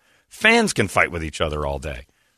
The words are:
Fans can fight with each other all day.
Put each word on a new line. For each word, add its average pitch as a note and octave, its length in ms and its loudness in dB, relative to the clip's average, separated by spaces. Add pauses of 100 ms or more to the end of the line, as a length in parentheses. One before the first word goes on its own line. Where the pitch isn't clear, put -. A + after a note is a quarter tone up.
(280)
Fans A3+ 460 2
can G#3+ 160 0
fight E2 200 2
with E2 140 -6
each D#2 160 -6
other D2+ 260 -2
all C#2+ 140 -4
day. C2 260 -10 (320)